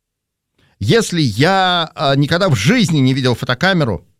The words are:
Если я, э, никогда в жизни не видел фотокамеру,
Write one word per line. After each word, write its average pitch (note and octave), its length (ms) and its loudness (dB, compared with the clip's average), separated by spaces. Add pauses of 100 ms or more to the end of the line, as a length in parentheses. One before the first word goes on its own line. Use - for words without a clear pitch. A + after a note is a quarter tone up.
(800)
Если F3 420 0
я, E3+ 720 0
э, C#3 220 0
никогда E3 320 0
в D3+ 80 2
жизни D#3+ 440 0
не C3 140 2
видел B2+ 220 0
фотокамеру, C3 720 -2 (120)